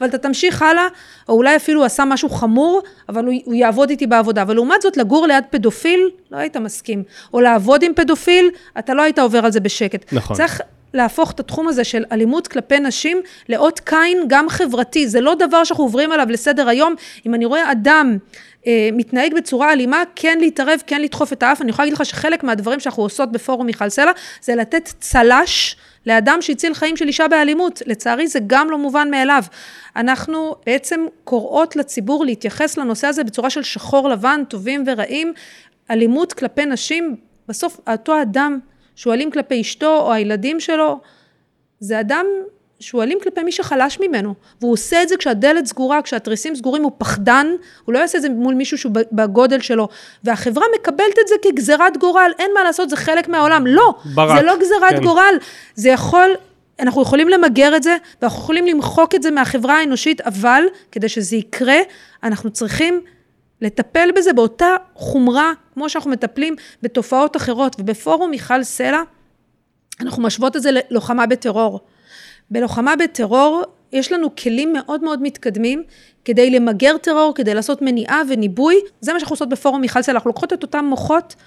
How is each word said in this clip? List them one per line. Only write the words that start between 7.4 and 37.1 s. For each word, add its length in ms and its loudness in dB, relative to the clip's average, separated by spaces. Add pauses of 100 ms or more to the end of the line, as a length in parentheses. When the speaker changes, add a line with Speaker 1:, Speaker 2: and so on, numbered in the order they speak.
Speaker 1:
לעבוד 420 4
עם 120 2
פדופיל, 560 4 (280)
אתה 160 -6
לא 80 2
היית 160 2
עובר 260 2
על 80 2
זה 80 0
בשקט. 520 -4
Speaker 2:
נכון. 240 -2
Speaker 1:
צריך 240 -2 (340)
להפוך 360 0
את 100 -10
התחום 280 -6
הזה 160 0
של 280 -4
אלימות 360 0
כלפי 320 0
נשים 420 -2 (260)
לאות 320 0
קין 480 0
גם 200 4
חברתי. 600 -2
זה 120 0
לא 140 2
דבר 300 2
שאנחנו 200 0
עוברים 280 0
עליו 180 0
לסדר 380 0
היום. 260 2 (320)
אם 80 -2
אני 100 -2
רואה 280 0
אדם, 440 4 (500)
אה, 260 2
מתנהג 420 -2
בצורה 380 0
אלימה, 300 0 (140)
כן 240 0
להתערב, 460 0
כן 160 -4
לדחוף 300 -4
את 100 -6
האף. 200 2
אני 80 -2
יכולה 160 -2
להגיד 120 -4
לך 80 -2
שחלק 380 -4
מהדברים 360 -2
שאנחנו 220 -6
עושות 300 -4
בפורום 340 -4
מיכל 220 -4
סלע, 240 2 (300)
זה 120 -2
לתת 460 -4
צל"ש 760 2 (300)
לאדם 340 2
שהציל 340 -4
חיים 220 -2
של 100 -2
אישה 220 0
באלימות. 580 0
לצערי, 420 -4
זה 180 -4
גם 240 2
לא 80 -4
מובן 320 -2
מאליו. 320 0 (540)
אנחנו 580 -4 (120)
בעצם 400 -2 (180)
קוראות 520 -2
לציבור 480 -4
להתייחס 540 -4
לנושא 280 -4
הזה 180 -2
בצורה 260 -4
של 120 -6
שחור 460 -2
לבן, 400 0
טובים 380 -6
ורעים. 460 -4 (580)
אלימות 420 0
כלפי 340 -4
נשים, 500 -4 (320)